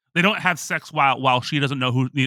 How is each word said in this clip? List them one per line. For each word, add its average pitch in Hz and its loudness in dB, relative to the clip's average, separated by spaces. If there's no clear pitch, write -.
they 170 2
don't 196 2
have 175 0
sex - -8
while, 139 2
while 127 2
she 143 -2
doesn't 139 -2
know 127 0
who, 127 0